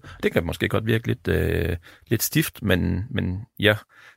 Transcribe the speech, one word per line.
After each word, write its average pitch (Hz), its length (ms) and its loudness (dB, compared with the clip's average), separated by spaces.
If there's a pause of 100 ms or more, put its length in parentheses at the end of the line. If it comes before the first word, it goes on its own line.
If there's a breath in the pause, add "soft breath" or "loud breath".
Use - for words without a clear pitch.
(240 loud breath)
Det 214 80 0
kan 85 140 2
måske 92 240 -2
godt 104 160 0
virke 113 220 0
lidt, 117 200 -4
øh, 85 500 0 (300 loud breath)
lidt - 160 0
stift, - 400 -2
men, 90 460 2
men 92 320 -2 (180)
ja. 104 160 6 (420 loud breath)